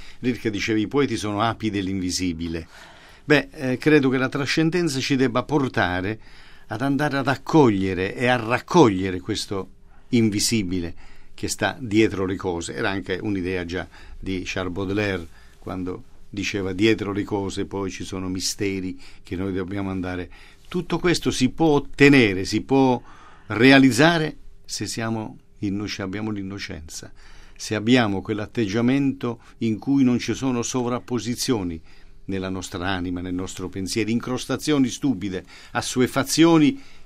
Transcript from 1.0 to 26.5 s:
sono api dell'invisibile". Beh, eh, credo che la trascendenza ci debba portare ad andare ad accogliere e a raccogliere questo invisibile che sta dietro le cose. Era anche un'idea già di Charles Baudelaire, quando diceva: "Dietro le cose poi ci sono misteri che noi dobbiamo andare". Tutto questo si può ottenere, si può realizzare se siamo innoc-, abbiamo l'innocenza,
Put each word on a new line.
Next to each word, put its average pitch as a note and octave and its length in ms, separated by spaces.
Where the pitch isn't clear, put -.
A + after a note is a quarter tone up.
sono G#2 240
api A2 280
dell'invisibile". F2+ 1000
Beh, C#3+ 280
eh, C3 260
credo D3+ 320
che B2+ 80
la B2+ 120
trascendenza D#3+ 680
ci C#3 160
debba B2 280
portare G#2+ 760
ad A2 140
andare C#3 360
ad C3+ 100
accogliere G2 880
e B2+ 120
a B2+ 100
raccogliere G#2+ 840
questo F#2+ 500
invisibile G2 840
che - 120
sta G2 320
dietro G#2 460
le F#2+ 100
cose. F2+ 400
Era A2+ 140
anche F#2+ 320
un'idea F#2 440
già E2+ 220
di F#2 260
Charles F#2 280
Baudelaire, G2 540
quando F#2 440
diceva: G2 440
"Dietro G#2 380
le G2 120
cose G2 420
poi G2 260
ci - 120
sono F#2 260
misteri F#2 680
che - 120
noi F#2+ 180
dobbiamo G2 380
andare". F2+ 380
Tutto F3+ 320
questo D#3+ 320
si B2+ 180
può D#3+ 200
ottenere, C#3 760
si G#2 160
può C3 380
realizzare C3+ 880
se - 220
siamo A2+ 500
innoc-, G2+ 400
abbiamo G2+ 300
l'innocenza, F#2+ 840